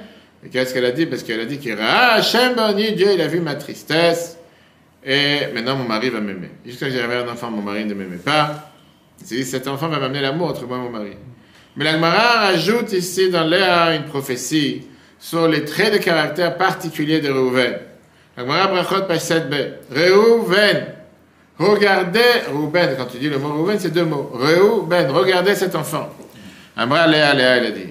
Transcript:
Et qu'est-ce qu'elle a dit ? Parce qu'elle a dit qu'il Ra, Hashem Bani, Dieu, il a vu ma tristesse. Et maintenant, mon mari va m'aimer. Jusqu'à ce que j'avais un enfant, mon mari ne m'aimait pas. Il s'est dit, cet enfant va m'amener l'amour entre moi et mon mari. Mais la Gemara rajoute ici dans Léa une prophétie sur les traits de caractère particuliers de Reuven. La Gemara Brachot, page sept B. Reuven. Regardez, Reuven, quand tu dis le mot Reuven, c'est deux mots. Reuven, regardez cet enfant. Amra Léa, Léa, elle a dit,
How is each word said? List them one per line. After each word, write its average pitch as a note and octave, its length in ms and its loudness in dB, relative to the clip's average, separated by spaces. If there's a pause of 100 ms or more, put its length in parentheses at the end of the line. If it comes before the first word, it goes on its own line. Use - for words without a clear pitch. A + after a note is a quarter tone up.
(440)
Et - 40 -18
qu'est-ce B2+ 260 -2
qu'elle B2+ 100 0
a B2 60 2
dit ? D#3 160 0
Parce B2+ 160 -6
qu'elle A2+ 160 -6
a A2+ 60 -4
dit C3+ 140 -8
qu'il A2+ 160 -6
Ra, F#3 400 2
Hashem A#3 420 2
Bani, G#3+ 380 0
Dieu, F3 200 2
il F3 60 2
a D#3 80 0
vu E3 100 -2
ma D#3 160 -4
tristesse. E3 840 -2 (680)
Et C#3+ 480 0
maintenant, A#2+ 220 -2
mon C3 80 -4
mari A#2 260 -2
va A2+ 100 -4
m'aimer. F#2+ 300 -8 (160)
Jusqu'à B2 200 -10
ce C3+ 40 -4
que B2+ 80 -4
j'avais A#2+ 160 -4
un B2 140 -4
enfant, A#2+ 240 -8
mon G#2 100 -6
mari G#2 220 -6
ne G#2 100 -6
m'aimait F#2 220 -10
pas. D3 560 -2 (480)
Il - 80 -20
s'est A2 80 -6
dit, C3+ 80 -2
cet C3 240 -6
enfant C#3 200 -4
va D3+ 120 -4
m'amener C3+ 200 -4
l'amour D3 280 -2
entre B2+ 180 -8
moi B2+ 120 -6
et - 20 -6
mon A#2+ 100 -8
mari. G#2 220 -10 (640)
Mais D#3+ 80 -4
la D#3 80 2
Gemara G3 480 2
rajoute G3 520 0
ici F#3 380 0
dans E3+ 140 0
Léa E3+ 500 4
une D3 120 -4
prophétie C3+ 800 -4 (360)
sur E3 260 0
les D3+ 180 2
traits G#3 280 0
de G3+ 60 4
caractère E3+ 580 0
particuliers D#3+ 640 0
de C#3+ 100 -2
Reuven. C3 480 0 (580)
La B2 60 -10
Gemara D#3 240 0
Brachot, F#3 400 0
page E3 140 0
sept D#3 280 -2
B. C#3+ 60 -4 (400)
Reuven. F#3+ 920 4 (720)
Regardez, F#3+ 600 4 (320)
Reuven, D3+ 440 0
quand B2+ 100 -4
tu A#2+ 120 -12
dis C#3+ 100 -2
le C#3+ 100 -2
mot D3 140 -4
Reuven, F#3 280 -2
c'est F3+ 100 -4
deux E3+ 140 2
mots. D3 280 -4
Reuven, F3 800 2
regardez F#3 460 2
cet F#3+ 180 -2
enfant. D3+ 340 -6 (680)
Amra D3 320 2
Léa, D3+ 260 6
Léa, B2+ 220 4
elle A#2 100 2
a G#2+ 60 -2
dit, F#2+ 180 -10